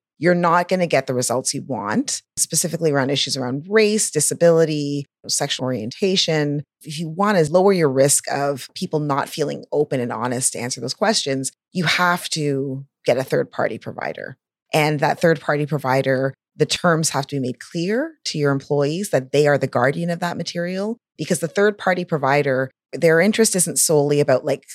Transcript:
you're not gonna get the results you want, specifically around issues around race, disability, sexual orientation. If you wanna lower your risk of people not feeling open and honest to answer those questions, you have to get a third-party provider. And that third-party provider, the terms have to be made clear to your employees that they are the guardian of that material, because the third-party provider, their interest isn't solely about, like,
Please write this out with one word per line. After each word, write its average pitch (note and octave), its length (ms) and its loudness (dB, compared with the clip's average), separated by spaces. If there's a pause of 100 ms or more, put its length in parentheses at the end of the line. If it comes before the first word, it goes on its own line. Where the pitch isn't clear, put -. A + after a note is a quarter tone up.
(200)
you're F3 160 4
not F3 320 2
gonna F#3 180 0
get D#3 220 0
the C3 80 -4
results B2+ 380 -2
you C3+ 100 -8
want, A2 580 -4 (160)
specifically E3 540 -2
around C#3 180 2
issues C3 280 -2
around C3 320 -4
race, G#3+ 420 2
disability, D3+ 960 2 (220)
sexual - 380 -4
orientation. D3 960 -2 (180)
If D#3 180 -12
you E3 100 -6
wanna G3 400 2
lower F#3 240 4
your D#3+ 160 4
risk C3+ 400 2
of C#3 460 -4
people E3+ 240 -4
not C#3+ 300 -2
feeling D3 420 -4
open D3 280 0
and A#2+ 120 -4
honest A#2+ 420 -4
to - 60 -10
answer B2 200 -6
those B2+ 140 -6
questions, C#3 580 -2 (200)
you F3 140 -2
have F3 440 0
to C#3 560 -4 (180)
get B2 140 2
a C3 60 0
third-party B2 560 -2
provider. - 580 -10 (360)
And D3+ 260 2
that D3 200 0
third-party D3+ 460 2
provider, C3+ 680 0 (240)
the D3+ 80 2
terms E3 460 0
have C#3 160 -2
to C#3+ 100 -6
be - 20 -4
made B2+ 220 -6
clear A3+ 540 -4 (100)
to - 120 -6
your C#3+ 140 2
employees C#3+ 600 -2
that C3 200 -2
they D3 160 4
are C#3+ 100 4
the C3 100 -2
guardian D3 420 0
of E3+ 100 -4
that F3 160 -4
material, F#3 600 -6 (200)
because D#3 220 -2
the E3 80 -4
third-party G3+ 560 0
provider, C3+ 640 0 (220)
their D#3+ 300 4
interest G#3+ 340 2
isn't E3 240 -2
solely D3 400 4
about, C#3 240 4
like, C#3 320 -4